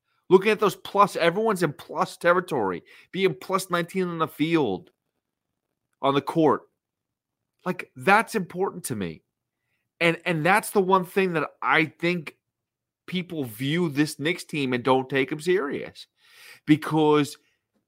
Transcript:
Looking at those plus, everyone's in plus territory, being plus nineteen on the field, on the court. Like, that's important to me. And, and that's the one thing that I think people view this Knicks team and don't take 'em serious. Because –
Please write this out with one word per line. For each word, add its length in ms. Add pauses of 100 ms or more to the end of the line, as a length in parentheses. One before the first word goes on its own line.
(300)
Looking 220
at 100
those 160
plus, 400
everyone's 460
in 100
plus 420
territory, 680 (280)
being 240
plus 340
nineteen 380
on 120
the 80
field, 640 (1120)
on 120
the 80
court. 400 (1040)
Like, 320
that's 380
important 500
to 100
me. 280 (760)
And, 260
and 200
that's 240
the 100
one 240
thing 300
that 160 (120)
I 240
think 520 (680)
people 380
view 460
this 280
Knicks 280
team 260
and 120
don't 260
take 200
'em 120
serious. 640 (580)
Because – 720 (500)